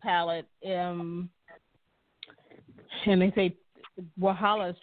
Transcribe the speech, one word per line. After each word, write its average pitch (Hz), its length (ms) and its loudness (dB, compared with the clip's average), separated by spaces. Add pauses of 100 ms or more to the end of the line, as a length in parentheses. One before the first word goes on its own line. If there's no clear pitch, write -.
palette, 170 460 0 (180)
um, 175 640 -4 (1800)
and 190 160 6
they 190 140 4
say 185 220 0 (600)
Wahala 196 500 0
is 180 140 -8